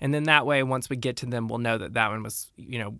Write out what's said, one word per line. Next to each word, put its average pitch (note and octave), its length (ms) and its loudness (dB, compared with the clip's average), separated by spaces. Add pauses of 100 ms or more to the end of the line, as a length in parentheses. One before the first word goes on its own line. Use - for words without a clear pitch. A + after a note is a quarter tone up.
And C#3 140 0
then D3+ 100 0
that D3+ 220 6
way, C#3 160 4
once C3 260 -2
we C#3 60 -4
get B2 220 -2
to B2 100 -8
them, A#2+ 220 -2
we'll A#2 100 -4
know A#2 180 2
that G#2 180 -6
that A2+ 140 4
one G#2+ 140 -4
was, - 340 -8
you B2 220 -10
know, G#2 220 -6